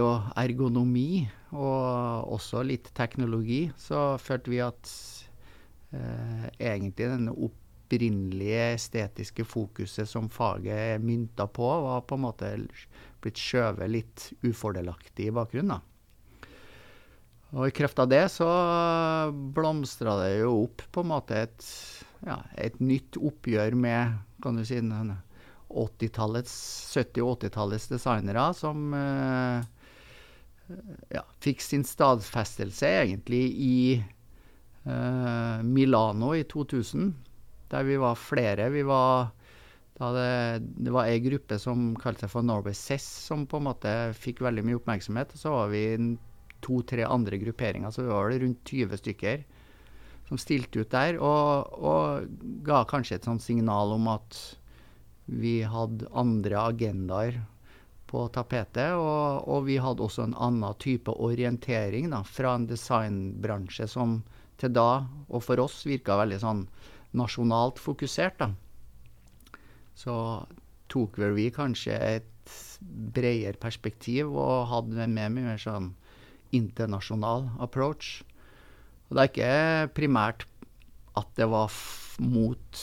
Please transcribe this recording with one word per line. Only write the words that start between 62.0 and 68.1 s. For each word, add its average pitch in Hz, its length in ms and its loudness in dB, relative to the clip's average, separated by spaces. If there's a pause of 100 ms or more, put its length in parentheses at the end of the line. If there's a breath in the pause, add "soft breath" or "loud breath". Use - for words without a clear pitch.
da, 110 160 -2
fra 131 320 0
en 117 120 0
designbransje 104 1200 -2
som 117 340 0 (340 soft breath)
til 123 160 0
da, 120 320 6 (240)
og 120 160 -2
for 123 160 4
oss, - 240 -2
virka 117 320 2
veldig 101 240 2
sånn 107 220 0 (500 loud breath)
nasjonalt 120 640 2
fokusert 151 640 -2